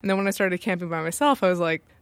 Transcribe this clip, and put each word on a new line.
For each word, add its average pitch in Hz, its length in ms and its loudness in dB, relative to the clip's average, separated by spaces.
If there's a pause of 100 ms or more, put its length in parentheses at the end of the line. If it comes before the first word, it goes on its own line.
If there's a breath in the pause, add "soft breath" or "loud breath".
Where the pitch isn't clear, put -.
And 202 100 -2
then 190 60 2
when 196 100 0
I 196 40 2
started 185 300 0
camping 180 280 -4
by 160 120 -4
myself, 262 420 0
I 185 60 4
was 180 100 2
like, 165 220 0 (200)